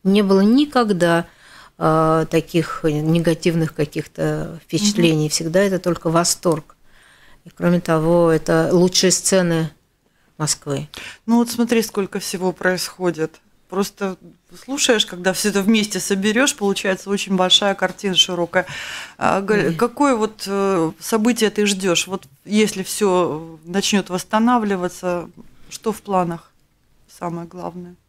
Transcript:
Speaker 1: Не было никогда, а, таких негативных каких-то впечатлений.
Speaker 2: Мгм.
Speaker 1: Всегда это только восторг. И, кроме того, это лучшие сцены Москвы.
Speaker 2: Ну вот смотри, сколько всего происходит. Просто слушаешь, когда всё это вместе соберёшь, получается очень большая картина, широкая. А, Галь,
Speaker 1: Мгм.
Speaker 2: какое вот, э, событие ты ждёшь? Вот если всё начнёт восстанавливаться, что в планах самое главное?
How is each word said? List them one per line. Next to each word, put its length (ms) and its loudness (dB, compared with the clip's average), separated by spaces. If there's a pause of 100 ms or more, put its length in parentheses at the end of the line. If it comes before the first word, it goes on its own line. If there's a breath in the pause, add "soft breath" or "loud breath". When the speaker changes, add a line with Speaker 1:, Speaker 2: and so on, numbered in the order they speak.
Speaker 1:
Не 180 4
было 200 4
никогда, 840 2 (520 loud breath)
а, 480 2
таких 580 -2
негативных 880 0
каких-то 880 -6
впечатлений. 600 2
Speaker 2:
Мгм. 60 -2
Speaker 1:
Всегда 320 0
это 180 0
только 300 -2
восторг. 680 -2 (680 soft breath)
И, 60 -20
кроме 300 0
того, 500 2
это 420 2
лучшие 400 4
сцены 580 0 (680)
Москвы. 500 -6 (380 loud breath)
Speaker 2:
Ну 120 4
вот 120 2
смотри, 320 2
сколько 380 -6
всего 320 -4
происходит. 880 -4 (280)
Просто 480 -6 (480)
слушаешь, 420 0
когда 260 -2
всё 180 0
это 120 0
вместе 380 2
соберёшь, 560 0
получается 540 -2
очень 260 -2
большая 380 2
картина, 420 -4
широкая. 500 0 (520 loud breath)
А, 240 2
Галь, 260 0
Speaker 1:
Мгм. 80 -2
Speaker 2:
какое 400 2
вот, 320 -4
э, 520 0
событие 500 0
ты 160 0
ждёшь? 420 0
Вот 160 -8 (200)
если 380 0
всё 800 -2
начнёт 460 -2
восстанавливаться, 1160 -2 (420)
что 220 -6
в 100 -10
планах 480 -2 (580)
самое 380 -10
главное? 480 -14 (140)